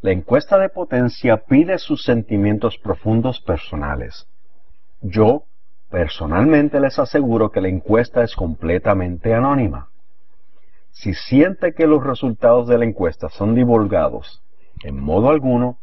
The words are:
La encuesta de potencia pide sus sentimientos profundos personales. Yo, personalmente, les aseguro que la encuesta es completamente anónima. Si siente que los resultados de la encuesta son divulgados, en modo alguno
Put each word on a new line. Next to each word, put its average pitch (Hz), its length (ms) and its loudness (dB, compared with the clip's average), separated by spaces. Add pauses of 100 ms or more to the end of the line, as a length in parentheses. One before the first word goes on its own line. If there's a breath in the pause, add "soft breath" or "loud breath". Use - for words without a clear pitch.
La 95 100 0
encuesta 226 460 2
de - 120 2
potencia 135 760 0
pide 170 320 4
sus - 260 -4
sentimientos 107 720 0
profundos 113 640 -2
personales. 73 840 -6 (760)
Yo, 107 420 2 (460)
personalmente, 117 920 2
les 139 200 0
aseguro 120 520 2
que 101 100 -2
la 92 60 0
encuesta 110 560 0
es 113 120 -4
completamente 90 1000 -2
anónima. 117 560 0 (1040)
Si - 220 -6
siente 170 600 2
que 160 140 2
los 151 160 4
resultados 120 640 2
de 120 100 4
la 117 80 4
encuesta 90 440 -2
son 107 260 0
divulgados, 107 880 2 (420)
en 69 160 -8
modo 85 300 2
alguno 123 540 2